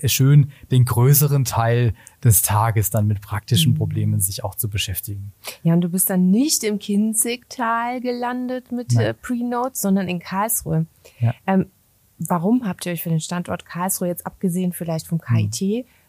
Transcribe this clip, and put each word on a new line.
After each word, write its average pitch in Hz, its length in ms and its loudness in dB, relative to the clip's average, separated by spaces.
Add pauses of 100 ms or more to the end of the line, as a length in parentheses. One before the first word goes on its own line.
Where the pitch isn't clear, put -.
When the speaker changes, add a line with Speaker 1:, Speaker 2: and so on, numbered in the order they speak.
Speaker 1:
schön, 143 440 6 (200)
den 127 140 6
größeren 139 580 4
Teil 117 500 0 (300)
des 113 180 6
Tages 107 480 2
dann 107 160 0
mit 104 140 0
praktischen 110 540 0
Speaker 2:
Mhm. 104 40 0
Speaker 1:
Problemen 104 440 0
sich 98 240 -4
auch 98 100 -10
zu 107 140 -6
beschäftigen. 101 640 -8 (280)
Speaker 2:
Ja, 165 120 2
und 175 80 4
du 180 80 -2
bist 185 200 -2
dann 185 220 4
nicht 269 320 2
im 208 160 -2
Kinzigtal 233 1200 -2
gelandet 247 720 -6
mit, 240 220 -4
Speaker 1:
Nein. 214 140 2
Speaker 2:
äh, 226 60 -2
Prenotes, 240 680 -4
sondern 196 260 0
in 180 120 -4
Karlsruhe. 175 680 -2 (340)
Speaker 1:
Ja. 117 140 0 (120)
Speaker 2:
Ähm, 190 200 2 (520)
warum 196 480 0
habt 180 200 -6
ihr 175 80 -4
euch 160 100 -6
für 175 60 -6
den 160 100 0
Standort 175 460 -6
Karlsruhe 180 420 -4
jetzt 175 180 -6
abgesehen 185 460 -2
vielleicht 165 360 -6
vom 165 120 -2
K 117 200 0
I 104 100 0
T, 202 360 -2 (240)